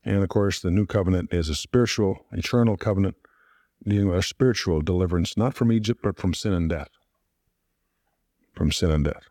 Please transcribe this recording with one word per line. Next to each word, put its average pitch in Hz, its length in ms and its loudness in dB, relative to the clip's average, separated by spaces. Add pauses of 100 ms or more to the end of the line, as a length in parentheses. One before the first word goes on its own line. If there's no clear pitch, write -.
And 101 180 2
of 95 60 0
course, 101 320 0
the 90 100 -2
new 98 160 2
covenant 92 460 0
is 85 160 0
a 76 60 -2
spiritual, 110 760 0
eternal 110 460 0
covenant 98 400 0 (720)
dealing 101 220 2
with 87 80 0
our 95 60 2
spiritual 104 580 0
deliverance, 87 560 0
not 120 180 0
from 117 180 2
Egypt, 113 300 0
but 101 160 -2
from 90 160 -2
sin 107 180 -4
and 85 160 0
death. 76 220 -6 (1600)
From 78 160 0
sin 85 200 0
and 76 140 2
death. - 260 -6